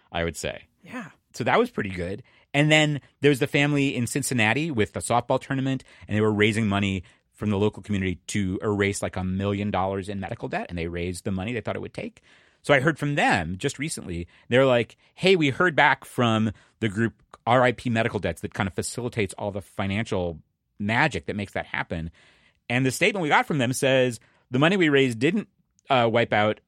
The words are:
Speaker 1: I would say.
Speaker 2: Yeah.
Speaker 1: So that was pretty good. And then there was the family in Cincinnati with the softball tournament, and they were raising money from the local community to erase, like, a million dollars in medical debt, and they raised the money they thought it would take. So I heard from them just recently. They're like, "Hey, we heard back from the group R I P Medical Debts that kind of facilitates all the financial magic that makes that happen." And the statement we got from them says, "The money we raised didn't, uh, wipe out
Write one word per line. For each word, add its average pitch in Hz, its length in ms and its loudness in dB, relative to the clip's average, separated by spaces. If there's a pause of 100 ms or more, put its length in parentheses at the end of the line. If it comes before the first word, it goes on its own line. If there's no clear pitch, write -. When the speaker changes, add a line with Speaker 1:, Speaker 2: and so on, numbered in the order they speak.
(120)
Speaker 1:
I 85 120 -2
would 85 120 -4
say. - 280 -8 (180)
Speaker 2:
Yeah. 220 280 -16 (220)
Speaker 1:
So - 120 -8
that 123 140 4
was 240 120 0
pretty 104 200 -6
good. 90 320 -8 (300)
And 151 200 4
then 151 280 4 (200)
there 139 80 4
was 143 100 4
the 139 80 0
family 143 480 2
in 120 140 0
Cincinnati 135 640 0
with 104 200 0
the 101 80 -6
softball 120 400 0
tournament, 135 440 -4 (240)
and 101 80 -4
they 104 40 2
were 107 120 4
raising 107 340 4
money 98 380 0 (280)
from 107 180 -4
the 101 80 0
local 104 240 0
community 95 340 -2 (120)
to 98 340 -2
erase, 101 400 0
like, 98 140 -6
a 95 80 -4
million 101 460 -2
dollars 95 380 -2
in 101 100 -8
medical 107 300 -10
debt, 185 200 -6
and 87 80 -12
they 85 120 -4
raised 85 360 -6
the 110 60 -4
money 95 220 -6
they 117 80 -6
thought 101 160 -6
it 98 60 -10
would - 120 -14
take. - 280 -12 (400)
So 143 120 4
I 135 60 6
heard 151 180 0
from 147 160 -4
them 120 420 0
just 139 220 -4
recently. 87 480 -8 (220)
They're 131 180 6
like, 120 300 0 (180)
"Hey, 190 220 4
we 156 140 2
heard 175 240 0
back 143 300 4
from 110 480 2 (280)
the 113 100 0
group 107 320 -2 (240)
R 123 160 6
I 123 100 4
P - 160 -8
Medical 113 300 0
Debts 90 240 -4
that 101 100 -8
kind 104 140 -2
of 92 80 -6
facilitates 113 640 -4
all 101 120 -6
the 98 120 -8
financial 98 800 -4 (380)
magic 110 460 0
that - 120 -8
makes 101 180 -8
that 85 120 -4
happen." 82 440 -8 (580)
And 123 160 0
the 131 60 0
statement 190 320 0
we 151 80 -2
got 233 160 2
from 180 120 -2
them 127 140 0
says, 127 480 0 (300)
"The 123 80 -2
money 165 180 4
we 165 140 2
raised 135 300 4
didn't, 175 280 0 (400)
uh, 123 240 4
wipe 117 220 2
out 107 340 2